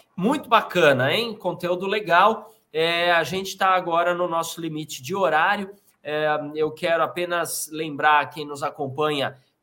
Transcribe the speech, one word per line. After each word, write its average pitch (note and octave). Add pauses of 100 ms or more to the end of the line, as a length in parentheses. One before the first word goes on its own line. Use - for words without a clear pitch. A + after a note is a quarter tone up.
(160)
muito B3+
bacana, D#3
hein? A3+
Conteúdo F3+
legal. G#3 (200)
É, E3+
a E3
gente F#3+
tá F#3+
agora F3
no F3
nosso E3
limite D#3
de C#3+
horário. F#3+ (280)
É, D3+ (280)
eu D#3
quero E3
apenas E3+
lembrar D3+
quem D3+
nos C#3+
acompanha C#3+ (240)